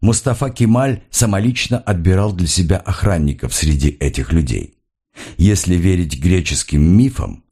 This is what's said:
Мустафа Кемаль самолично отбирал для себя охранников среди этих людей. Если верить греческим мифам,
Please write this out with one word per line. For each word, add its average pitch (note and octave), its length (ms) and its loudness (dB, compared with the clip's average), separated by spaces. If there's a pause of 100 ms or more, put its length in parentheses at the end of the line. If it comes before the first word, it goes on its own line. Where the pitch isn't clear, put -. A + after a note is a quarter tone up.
Мустафа A#2+ 480 0
Кемаль A#2+ 600 0
самолично A#2 720 -2
отбирал F#2+ 540 0
для F2+ 140 -2
себя F2 300 0
охранников D2+ 760 -2
среди D2 360 0
этих C#2 420 -4
людей. B1 460 -2 (600)
Если F#2+ 380 2
верить F2 440 0
греческим D#2 600 0
мифам, F2+ 720 2